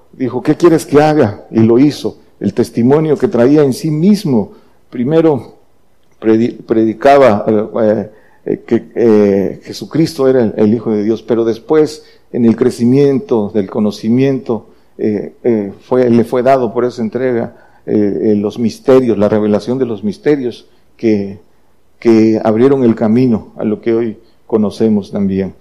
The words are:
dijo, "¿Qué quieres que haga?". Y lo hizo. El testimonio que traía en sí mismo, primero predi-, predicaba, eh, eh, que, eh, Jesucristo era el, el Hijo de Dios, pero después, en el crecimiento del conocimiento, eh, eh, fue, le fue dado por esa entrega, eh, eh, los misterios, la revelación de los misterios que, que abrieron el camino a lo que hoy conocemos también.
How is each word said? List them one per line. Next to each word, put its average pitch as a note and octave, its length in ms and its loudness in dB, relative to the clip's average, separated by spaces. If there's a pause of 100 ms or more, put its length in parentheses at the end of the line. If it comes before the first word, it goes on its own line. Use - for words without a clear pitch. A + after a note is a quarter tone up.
(140)
dijo, B2+ 260 -6
"¿Qué D3 160 0
quieres E3 300 2
que C#3+ 160 4
haga?". D3 480 0
Y A2+ 100 0
lo A2+ 180 4
hizo. C3+ 380 0 (240)
El G2+ 140 -4
testimonio C3 640 0
que B2 100 0
traía C3+ 360 4
en C3 100 0
sí D#3+ 160 -6
mismo, D3+ 640 0 (360)
primero C#3+ 680 0 (680)
predi-, A2+ 440 0
predicaba, A2+ 800 2 (380)
eh, G#2+ 280 -2 (360)
eh, - 200 -4
que, - 280 -2
eh, G#2 680 2
Jesucristo C3+ 680 -4
era C3 140 2
el, - 140 -2
el G#2+ 160 2
Hijo A#2 180 -4
de G#2+ 120 -2
Dios, G#2+ 200 -2
pero A#2 220 -2
después, D3+ 600 -2 (280)
en B2 120 -2
el A2+ 120 4
crecimiento B2 960 0
del G2+ 160 -4
conocimiento, A#2+ 1000 -4 (280)
eh, - 460 -6
eh, G#2 300 -2 (100)
fue, B2+ 260 0
le A#2 160 2
fue B2+ 180 -2
dado B2+ 300 0
por A#2+ 120 -2
esa B2 180 -6
entrega, A#2 540 -4 (280)
eh, G#2 380 -2
eh, G#2+ 140 0
los G#2 220 -4
misterios, A#2+ 600 0
la G2+ 100 2
revelación G#2+ 500 -2
de C3 80 -2
los G#2 160 -10
misterios B2 640 -4 (300)
que, G2+ 440 -2 (580)
que A2 460 2
abrieron B2+ 400 2
el A2+ 100 4
camino A#2 640 -2
a A2 80 -8
lo G#2+ 160 -4
que A2+ 140 -2
hoy A2+ 240 -4 (280)
conocemos G#2+ 640 -2
también. F#2+ 500 -4